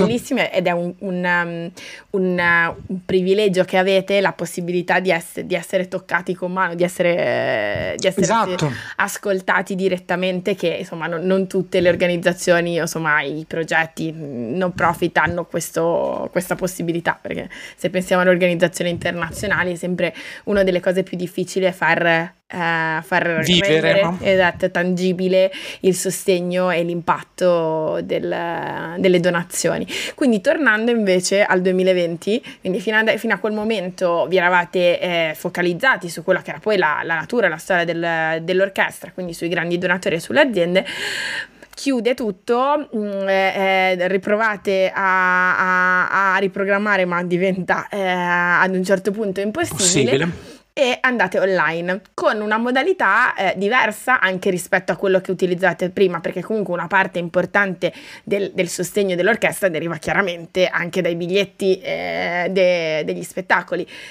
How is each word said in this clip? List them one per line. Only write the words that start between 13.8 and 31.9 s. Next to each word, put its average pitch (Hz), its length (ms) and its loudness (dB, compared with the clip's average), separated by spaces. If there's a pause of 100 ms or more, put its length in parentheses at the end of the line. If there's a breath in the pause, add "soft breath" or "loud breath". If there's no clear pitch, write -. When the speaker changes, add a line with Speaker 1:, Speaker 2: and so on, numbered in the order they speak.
Speaker 1:
mm, 139 440 -8
non 180 180 -2
profit 170 440 0
hanno 170 280 0
questo, 165 840 -2
questa 180 240 -2
possibilità, 170 640 -4
perché - 280 -8 (260 loud breath)
se 185 140 -4
pensiamo 185 320 0
alle 185 100 6
organizzazioni 175 580 2
internazionali 170 840 -4
è - 20 -6
sempre 175 380 -4 (320 loud breath)
una 202 180 2
delle 185 160 2
cose 185 240 0
più 185 140 -8
difficili 180 480 -4
è 175 60 2
far, 165 360 2
eh, 165 260 2 (140)
far 165 960 -2
Speaker 2:
Vivere, 160 380 2
Speaker 1:
rendere, 165 200 4
Speaker 2:
no? 180 200 0
Speaker 1:
esatto, 185 500 2
tangibile 185 800 2 (300 loud breath)
il 185 140 4
sostegno 180 760 0
e 170 120 0
l'impatto 170 1200 0
del, 165 960 -4
delle 185 220 6
donazioni. 175 680 0 (300 loud breath)
Quindi 233 260 2
tornando 240 500 2
invece 196 520 2
al 185 180 2
duemilaventi, 185 840 0 (180 loud breath)